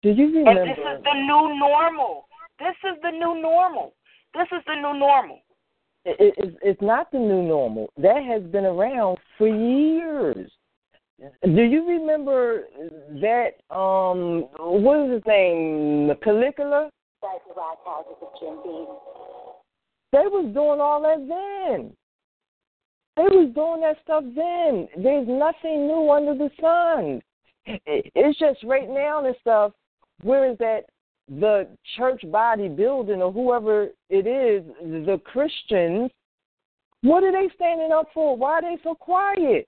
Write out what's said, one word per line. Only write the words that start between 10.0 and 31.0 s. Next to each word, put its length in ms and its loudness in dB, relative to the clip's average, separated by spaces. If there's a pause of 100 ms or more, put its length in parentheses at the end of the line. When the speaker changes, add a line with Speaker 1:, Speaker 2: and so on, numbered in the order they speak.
Speaker 1:
Do 180 6
you 260 4
remember 800 -2 (560)
that, 300 0 (220)
um, 720 -2 (100)
what 480 2
is 80 -2
his 120 -4
name, 840 2 (100)
Caligula? 680 0 (3250)
They 60 4
was 360 0
doing 280 0
all 200 0
that 280 -2
then. 640 -6 (1200)
They 80 2
was 320 6
doing 260 -2
that 220 0
stuff 200 -2 (120)
then. 540 -2 (120)
There's 280 2
nothing 580 -2
new 240 2
under 220 2
the 160 -2 (100)
sun. 640 0 (440)
It, 500 -6
it's 220 0
just 260 -2
right 260 -2
now 360 -4
and 140 -4
stuff, 320 2 (520)
where 280 2
is 60 -8
that 240 -2 (460)